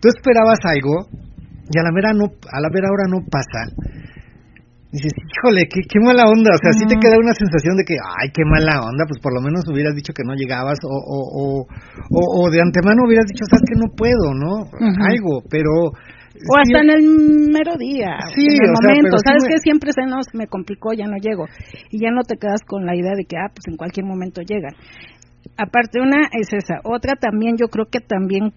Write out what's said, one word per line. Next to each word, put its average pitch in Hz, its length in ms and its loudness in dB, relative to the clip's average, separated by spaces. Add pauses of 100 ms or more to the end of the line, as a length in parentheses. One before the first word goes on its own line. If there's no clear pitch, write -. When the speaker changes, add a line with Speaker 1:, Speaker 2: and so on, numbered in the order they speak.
Speaker 1:
tú 220 80 6
esperabas 226 560 2
algo 151 400 -2 (640)
y 151 80 0
a 165 80 2
la 170 80 0
mera 196 180 0
no, 208 140 0 (240)
a 131 100 -8
la 156 140 -4
mera 190 160 -2
hora 196 160 -2
no 185 240 -2
pasa. 117 400 -6 (1200)
Dices, 143 260 -6
"Híjole, 196 480 0
qué, 180 160 -6
qué - 160 0
mala 247 320 4
onda", 220 240 4
o 160 80 4
sea, 170 100 2
sí 214 140 2
te 220 80 2
Speaker 2:
Ujú. 220 80 2
Speaker 1:
queda 226 160 6
una 233 160 2
sensación 175 420 0
de 190 80 0
que, 165 140 -4
"Ay, 98 340 -8
qué 160 140 0
mala 156 400 2
onda", 131 200 -2
pues 147 140 -10
por 127 140 -4
lo 127 80 -4
menos 156 260 -4
hubieras 147 260 -2
dicho 143 200 -12
que - 100 -10
no 127 100 -8
llegabas, 131 520 -6
o, 135 80 -8
o, 139 320 -8
o, 139 400 -6
o, - 540 -4 (260)
o 170 40 2
de 165 120 4
antemano 180 420 4
hubieras 226 220 4
dicho, 202 240 -8
"Sabes 247 160 6
que 233 100 -2
no 220 200 0
puedo", 220 360 0
¿no? 165 380 -6
Speaker 2:
Ujú. 208 320 -2
Speaker 1:
Algo, 190 480 0
pero 156 400 0
Speaker 2:
O - 720 -8
Speaker 1:
sí 247 80 4
Speaker 2:
hasta 302 140 6
en 302 60 8
el 311 120 6 (480)
mero 311 260 0
día, 240 380 -4 (220)
Speaker 1:
Sí, 285 100 4
Speaker 2:
en 294 160 6
el 190 100 6
Speaker 1:
o - 40 4
sea, - 180 4
Speaker 2:
momento, 294 160 6
Speaker 1:
pero - 80 4
sí 208 80 0
Speaker 2:
¿sabes 277 160 4
Speaker 1:
me 254 80 0
Speaker 2:
qué? 320 80 2
Siempre 302 340 0
se 262 140 -2
nos, 262 280 -4
"Me 226 120 -6
complicó, 202 480 -8
ya 208 160 -6
no 208 80 -6
llego", 196 280 -6 (440)
y 220 80 -8
ya 226 140 -2
no 247 100 0
te 240 160 -6
quedas 208 260 -4
con 196 220 -8
la 175 80 -2
idea 180 240 -4
de 190 60 -6
que, 175 120 -12
ah, 190 140 -8
pues - 160 -20
en 165 100 -12
cualquier 180 300 -10
momento 185 360 -10
llegan. 180 320 -8 (840)
Aparte, 233 420 -2
una 277 320 2
es 220 200 -4
esa, 190 320 -6
otra 240 340 -4
también, 226 400 -2
yo 233 100 0
creo 220 220 -4
que 240 100 -4
también 196 560 -4